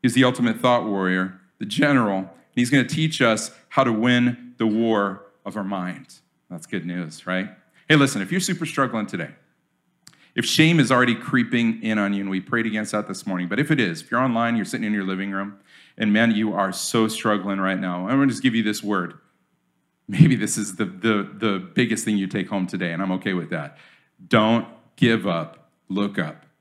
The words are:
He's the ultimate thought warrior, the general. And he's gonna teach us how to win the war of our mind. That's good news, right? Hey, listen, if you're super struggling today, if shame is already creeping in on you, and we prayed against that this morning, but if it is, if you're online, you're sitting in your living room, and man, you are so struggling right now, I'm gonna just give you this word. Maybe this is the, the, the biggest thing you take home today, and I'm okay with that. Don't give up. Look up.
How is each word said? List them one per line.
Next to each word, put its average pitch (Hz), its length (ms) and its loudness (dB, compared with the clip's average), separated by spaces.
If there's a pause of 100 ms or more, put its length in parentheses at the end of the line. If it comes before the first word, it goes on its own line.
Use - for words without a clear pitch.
He's 123 120 2
the 127 100 6
ultimate 120 360 2
thought 120 240 4
warrior, 92 560 0 (180)
the 107 80 -8
general. 117 520 2
And 92 100 -6 (260)
he's 120 160 0
gonna 135 140 4
teach 156 380 -2
us 110 300 2 (160)
how 135 160 2
to 120 80 2
win 120 680 0
the 113 80 0
war 107 580 0 (200)
of 95 120 -10
our 101 80 -6
mind. 92 520 -8 (340)
That's 82 160 -14
good 87 180 -6
news, 87 420 -10
right? 92 220 -4 (400)
Hey, 156 80 6
listen, 131 260 4
if - 80 -6
you're 180 100 0
super 170 260 -4
struggling 120 400 -2
today, 80 240 -8 (1040)
if - 100 -2
shame 160 340 4
is 127 140 4
already 123 220 4
creeping 117 680 0
in 110 160 -2
on 101 140 0
you, 98 80 -2
and 98 100 -6
we 95 100 -2
prayed 113 260 -2
against 107 260 -4
that 104 160 -4
this - 180 -10
morning, 90 220 -4
but 104 100 -2
if 151 120 0
it 151 100 2
is, 87 220 -2
if - 80 -16
you're 120 100 0
online, 117 340 0
you're 107 100 0
sitting 113 220 -6
in 107 60 -2
your 101 120 -2
living 95 260 -4
room, 98 280 -8 (400)
and 107 140 2
man, 113 180 4
you 107 220 0
are 95 200 0
so 110 360 0
struggling 101 500 -2
right 95 220 -2
now, 90 260 -4
I'm 131 120 0
gonna 139 80 4
just 120 160 -2
give 123 120 2
you 113 80 2
this 107 200 -2
word. 92 320 -2 (920)
Maybe 127 280 6
this 101 200 -2
is 107 200 -8
the, 110 80 -2
the, 98 520 -2
the 104 220 -2 (160)
biggest - 300 0
thing 107 120 0
you 98 120 0
take 95 200 -4
home 92 200 -4
today, 87 240 -4
and 85 100 -4
I'm 95 100 -2
okay 95 200 -4
with 82 180 -4
that. 73 260 -8 (520)
Don't 110 400 4 (260)
give 113 320 2
up. 82 440 -6 (180)
Look 101 280 -4
up. 80 300 -8 (140)